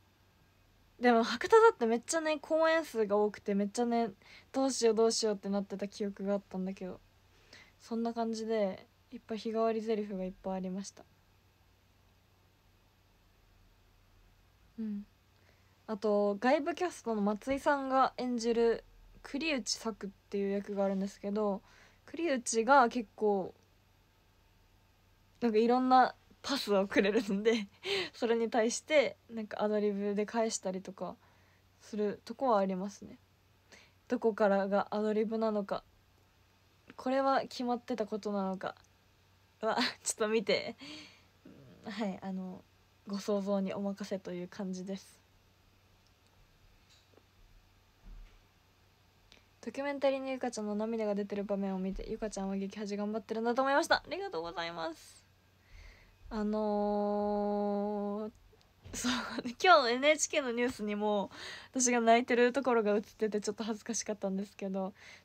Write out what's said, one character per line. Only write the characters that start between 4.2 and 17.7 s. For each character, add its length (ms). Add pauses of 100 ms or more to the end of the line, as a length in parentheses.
ど 140
う 40
し 160
よ 60
う 20
ど 120
う 60
し 140
よ 60
う 20
っ 40
て 100
な 120
っ 40
て 120
た 100
記 200
憶 180
が 100
あ 20
っ 120
た 80
ん 80
だ 80
け 140
ど、 140 (800)
そ 160
ん 60
な 120
感 180
じ 140
で 400 (240)
い 60
っ 100
ぱ 80
い 40
日 120
替 100
わ 120
り 100
セ 140
リ 80
フ 120
が 80
い 40
っ 120
ぱ 120
い 20
あ 60
り 100
ま 120
し 100
た。 120 (3750)
う 40
ん。 220 (840)
あ 80
と、 400
外 240
部 140
キ 100
ャ 60
ス 120
ト 120
の 60
松 320
井 60
さ 180